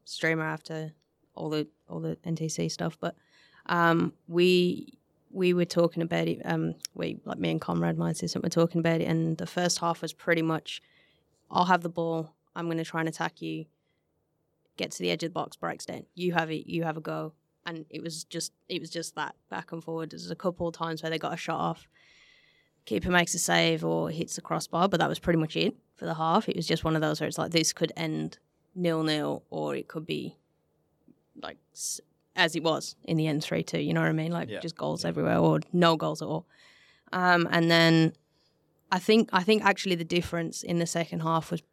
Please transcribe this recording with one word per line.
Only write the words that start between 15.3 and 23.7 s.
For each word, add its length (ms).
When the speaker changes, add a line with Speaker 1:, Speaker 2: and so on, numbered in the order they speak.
Speaker 1:
the 40
box, 220
breaks 280
down. 300
You 180
have 180
it. 160
You 180
have 120
a 40
go." 340
And 260
it 120
was 220
just, 280
it 120
was 100
just 240
that 220
back 220
and 140
forward. 260
There's 200
a 40
couple 320
of 80
times 280
where 80
they 80
got 140
a 40
shot 240
off, 260
keeper 220
makes 260
a 40
save 460